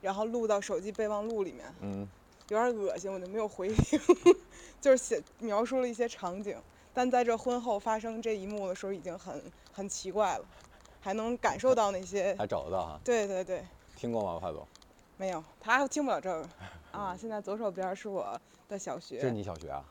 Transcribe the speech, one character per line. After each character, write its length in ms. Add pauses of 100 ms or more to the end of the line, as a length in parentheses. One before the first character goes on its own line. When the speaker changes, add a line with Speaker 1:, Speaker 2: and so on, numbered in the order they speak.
Speaker 1:
然 120
后 120
录 240
到 120
手 200
机 100
备 160
忘 220
录 160
里 80
面。 120 (180)
Speaker 2:
嗯。 260 (400)
Speaker 1:
有 100
点 180
恶 220
心， 120
我 80
就 100
没 100
有 100
回 240
听， 260 (420)
<laughs> 380
就 120
是 80
写， 240 (160)
描 260
述 160
了 80
一 60
些 120
场 360
景。 120 (380)
但 180
在 140
这 140
婚 200
后 200
发 200
生 220
这 160
一 100
幕 220
的 60
时 100
候， 80
已 60
经 200
很， 220 (320)
很 160
奇 240
怪 240
了， 80 (560)
还 140
能 240
感 200
受 160
到 160
那 120
些。 340
Speaker 2:
还 100
找 180
得 60
到 140
哈？ 180
Speaker 1:
对， 240
对， 160
对。 220 (320)
Speaker 2:
听 160
过 100
吗， 160
帕 140
总？ 140 (500)
Speaker 1:
没 140
有， 120 (160)
他 200
还 100
听 160
不 60
了 100
这 80
个。 180 (220)
Speaker 2:
<laughs> 240
Speaker 1:
啊， 260
现 120
在 100
左 160
手 140
边 260
是 100
我 320 (300)
的 100
小 200
学。 200
Speaker 2:
这 100
是 40
你 100
小 160
学 120
啊？ 200